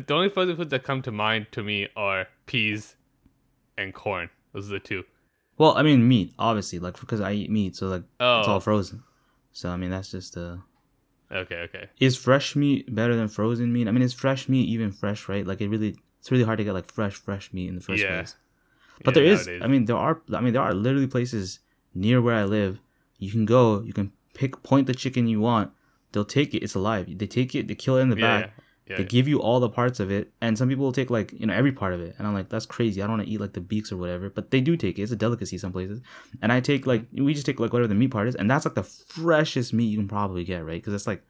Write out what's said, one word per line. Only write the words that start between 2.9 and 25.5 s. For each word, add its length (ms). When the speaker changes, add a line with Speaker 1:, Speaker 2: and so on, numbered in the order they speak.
Speaker 1:
and 160
corn. 360
Those 160
are 40
the 60
two. 240
Speaker 2:
Well, 180
I 80
mean, 240
meat, 300
obviously, 420
like, 200
because 220
I 120
eat 160
meat, 260
so, 120
like, 160
it's 280
all 100
Speaker 1:
Oh. 20
Speaker 2:
frozen. 440
So, 160
I 80
mean, 120
that's 220
just, 260
uh, 200
Speaker 1:
Okay, 300
okay. 280
Speaker 2:
is 180
fresh 380
meat 380
better 220
than 120
frozen 460
meat? 140
I 40
mean, 120
is 100
fresh 360
meat 200
even 220
fresh, 360
right? 180
Like, 160
it 80
really, 260
it's 120
really 120
hard 160
to 40
get, 100
like, 180
fresh, 240
fresh 380
meat 140
in 80
the 60
first 220
Speaker 1:
Yeah. 140
Speaker 2:
place. 180
But 120
Speaker 1:
Yeah, 80
Speaker 2:
there 80
is, 160
Speaker 1:
nowadays. 160
Speaker 2:
I 40
mean, 180
there 120
are, 240
I 80
mean, 120
there 80
are 140
literally 320
places 520
near 260
where 140
I 80
live. 360
You 140
can 140
go, 360
you 120
can 180
pick, 280
point 240
the 60
chicken 340
you 140
want. 300